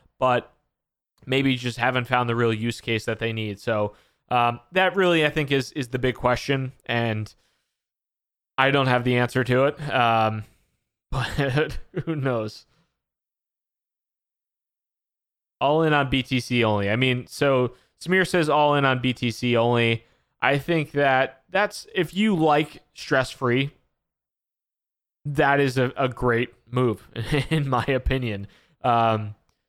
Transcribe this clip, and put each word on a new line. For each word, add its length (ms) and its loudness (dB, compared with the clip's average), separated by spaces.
but 360 0
maybe 280 2
just 220 -6
haven't 300 0
found 200 0
the 80 0
real 200 2
use 260 -4
case 240 -4
that 140 -4
they 160 -4
need. 260 -8
So, 320 -2
um, 280 0
that 240 0
really, 300 4
I 20 0
think, 240 -2
is, 200 0
is 160 -6
the 100 -6
big 160 -2
question, 580 -2
and 460 -4
I 140 2
don't 160 2
have 180 2
the 140 2
answer 260 0
to 220 2
it. 260 -4
Um, 520 2
<laughs> 340 -20
but 680 -2
who 100 -4
knows? 480 -4
All 240 2
in 100 2
on 160 0
B 120 0
T 180 -2
C 240 0
only. 260 0
I 60 0
mean, 300 -2
so 480 0
Samir 260 0
says 240 0
all 240 4
in 100 2
on 160 0
B 140 -2
T 160 -4
C 260 -2
only. 480 2
I 160 2
think 340 -2
that 560 0
that's, 460 -4
if 180 -2
you 220 0
like 480 0
stress-free, 800 -2
that 360 2
is 180 2
a, 180 2
a 100 0
great 460 -2
move, 380 -2
<laughs> 220 0
in 160 0
my 180 -2
opinion. 600 -2
Um, 540 0